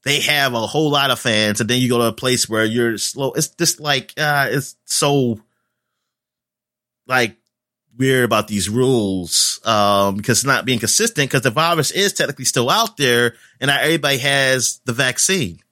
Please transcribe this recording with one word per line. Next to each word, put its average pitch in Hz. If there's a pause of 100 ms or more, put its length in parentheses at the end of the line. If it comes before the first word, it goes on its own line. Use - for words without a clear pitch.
they 143
have 139
a 113
whole 151
lot 139
of 120
fans, 107
and 113
then 123
you 127
go 120
to 120
a 113
place 127
where 110
you're 117
slow. 135
It's 156
just -
like, 143
uh, 143
it's -
so, 135 (1700)
like, 127 (600)
weird 131
about 107
these 101
rules, 104
um, 101
because 107
it's 131
not 120
being 123
consistent, 139
'cause 135
the 127
virus 160
is 190
technically 139
still 123
out 214
there, 120 (260)
and 139
not 139
everybody 143
has 131
the 123
vaccine 127 (120)